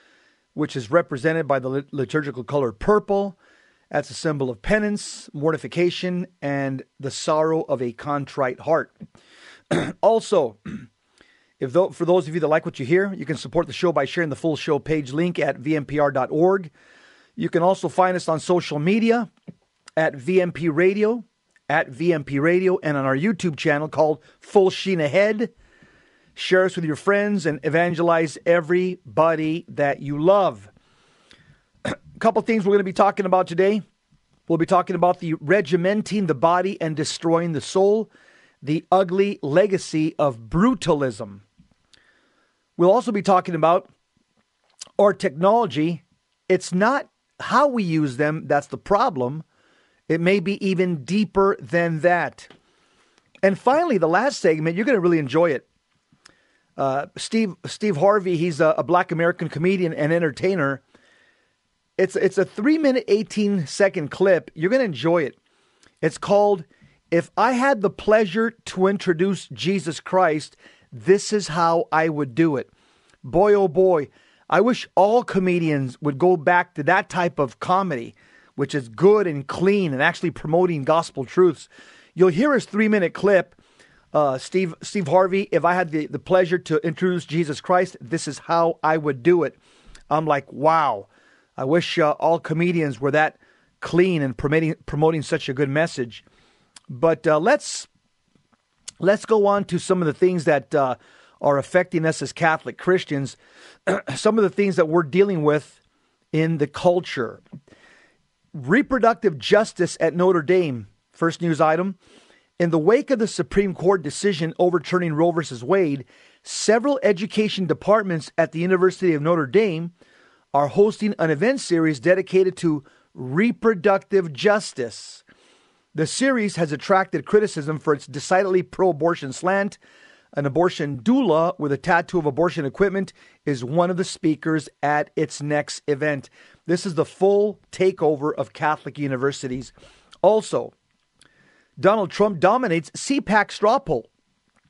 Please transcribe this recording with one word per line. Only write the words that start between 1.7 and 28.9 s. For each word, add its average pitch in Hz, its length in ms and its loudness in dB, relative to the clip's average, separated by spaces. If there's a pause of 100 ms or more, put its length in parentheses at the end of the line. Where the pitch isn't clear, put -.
lit-, 139 200 -6
liturgical 135 540 -4
color 139 260 -2
purple. 202 680 -2 (520)
That's 147 200 -4
a - 40 -16
symbol 143 360 -4
of 110 100 -10
penance, 208 720 -4
mortification, 170 920 -2 (160)
and 139 400 -4 (180)
the 135 100 -8
sorrow 160 520 0
of 135 180 -4
a 123 120 -4
contrite 143 680 -4
heart. 151 340 0 (760)
<clears throat> - 320 -4
Also, 180 640 2
<clears throat> - 960 -20
if 131 120 -6
tho-, 180 160 2
for - 160 -8
those 170 240 2
of 151 60 -6
you 170 60 -4
that 151 80 0
like 160 180 0
what - 120 -10
you 139 60 -8
hear, 185 300 0
you 147 100 -10
can 139 140 -6
support 156 280 -4
the 139 60 -12
show 175 180 0
by 147 140 0
sharing 170 240 -4
the 135 80 -6
full 156 200 -2
show 147 220 -2
page 143 360 -4
link 170 240 -2
at 147 220 -2
V 151 160 -2
M 143 100 -4
P 143 120 -6
R 143 120 2
dot 131 200 -2
org. 175 400 2 (680)
You 165 120 -4
can 170 140 0
also 180 260 0
find 185 300 2
us 170 100 -8
on 160 100 0
social 165 400 -2
media 220 520 0 (680)
at 160 180 0
V 170 280 0
M 175 100 -2
P 165 160 -4
Radio, 202 560 0 (460)
at 151 180 0
V 151 240 0
M 151 100 -2
P 139 160 -4
Radio, 180 440 2
and 147 160 -2
on 135 80 -2
our 135 100 0
YouTube 175 400 -2
channel 151 320 -2
called 156 340 0 (180)
Full 190 280 4
Sheen 185 320 -2
Ahead. 208 540 0 (800)
Share 185 300 2
us 185 120 -2
with 170 100 -4
your 151 100 -2
friends 202 480 0
and 151 180 -2
evangelize 165 840 0
everybody 165 1200 0